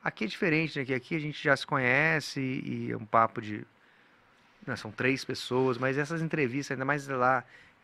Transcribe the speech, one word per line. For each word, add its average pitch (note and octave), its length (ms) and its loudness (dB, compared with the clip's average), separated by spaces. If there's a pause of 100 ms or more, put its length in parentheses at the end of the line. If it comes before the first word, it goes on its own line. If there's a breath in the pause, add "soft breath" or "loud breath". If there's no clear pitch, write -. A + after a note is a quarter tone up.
aqui F#3 200 -4
é G#3+ 40 -2
diferente, D#3+ 520 0
né, C3 60 -4
que C3 80 -2
aqui C3 220 -4
a D#3+ 40 -2
gente D3 240 -6
já C#3+ 120 6
se - 120 -8
conhece C#3 720 2
e A#2+ 520 -4
é A#2 60 -4
um A2+ 80 -8
papo A2+ 360 4
de, G#2+ 240 -8 (1000 soft breath)
né, B2+ 120 -4
são A2 140 -10
três B2+ 340 0
pessoas, B2+ 520 0
mas C3 200 0
essas D#3 240 -2
entrevistas, C#3+ 500 -2
ainda C3 140 -4
mais C#3 240 -2
lá, B2+ 340 2 (400 loud breath)